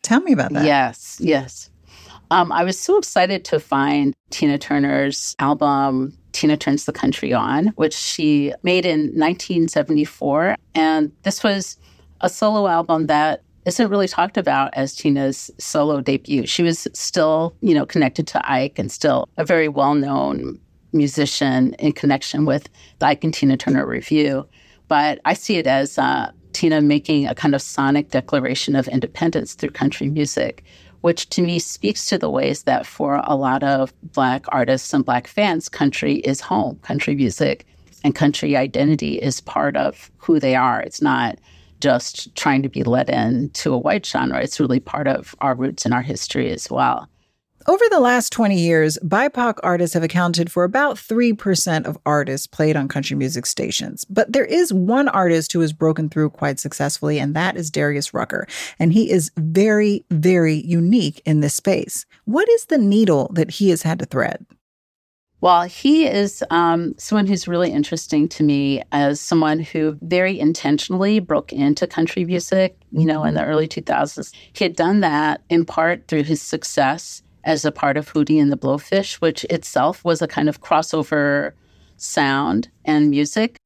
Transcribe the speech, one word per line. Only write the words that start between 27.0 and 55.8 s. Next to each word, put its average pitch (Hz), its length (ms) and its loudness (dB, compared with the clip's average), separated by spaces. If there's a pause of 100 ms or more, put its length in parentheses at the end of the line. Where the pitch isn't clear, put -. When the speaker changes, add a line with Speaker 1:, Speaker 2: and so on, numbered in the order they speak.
Speaker 2:
a 127 80 -4
kind 143 200 0
of 135 60 0
sonic 143 500 -2
declaration 131 640 -2
of 131 140 0
independence 147 640 -2
through - 180 -6
country 139 380 -4
music, - 560 -4 (380)
which 170 260 0
to - 140 -2
me 170 160 0
speaks - 480 -4
to 196 100 -2
the 156 140 -2
ways 139 320 -2
that 127 240 -2
for 143 380 -4
a 147 120 0
lot 135 260 0
of 135 300 0 (220)
Black 131 340 0
artists 131 460 0
and 135 100 2
Black 123 220 -2
fans, 190 420 -2
country 143 520 -2
is 135 200 -4
home. 185 380 -4
Country - 360 -4
music 139 520 -2 (360)
and 143 120 2
country 147 420 0
identity 143 600 0
is - 260 -4
part 143 340 -2
of 139 400 -4
who 160 240 2
they 135 140 2
are. 127 260 2
It's - 220 -8
not 123 360 0 (420)
just - 540 -2
trying 135 280 0
to 135 60 -4
be 139 140 -4
let 127 260 0
in 127 420 0
to - 220 -4
a 127 60 0
white 160 260 -2
genre. - 380 -4
It's - 160 -8
really 131 220 0
part 147 260 -6
of - 340 -4
our 135 140 0
roots 127 300 -6
and 117 100 0
our 123 80 -2
history - 480 -6
as - 180 -8
well. 127 400 -2 (600)
Speaker 1:
Over 392 220 4
the 370 100 4
last 247 320 2
twenty 202 260 2
years, 160 460 2
bipoc 240 580 0
artists 175 300 0
have 170 100 0
accounted 170 480 0
for 180 140 0
about 247 340 0
three 233 360 0
percent 180 520 -2
of 151 200 -8
artists 143 400 0
played 156 300 0
on 139 120 -2
country 139 260 -4
music 135 320 -4
stations. - 600 -6
But 214 260 0
there 269 140 2
is 349 260 0
one 220 360 2
artist 170 440 2
who 175 80 0
has 156 120 2
broken 156 360 0